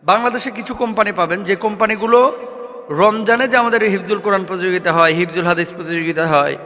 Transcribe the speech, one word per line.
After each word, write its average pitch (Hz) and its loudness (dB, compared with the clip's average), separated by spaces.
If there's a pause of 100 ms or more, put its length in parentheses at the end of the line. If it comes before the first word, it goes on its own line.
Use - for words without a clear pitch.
বাংলাদেশে 233 0
কিছু 233 -10
কোম্পানি 220 0
পাবেন 180 -2
যে 185 0
কোম্পানিগুলো 220 2 (520)
রমজানে 214 2
যে 254 2
আমাদের 233 2
হিফজুল 196 0
কোরআন 196 0
প্রতিযোগিতা 180 -2
হয়, 165 4
হিফজুল 175 -2
হাদিস 175 0
প্রতিযোগিতা 165 -4
হয় 143 2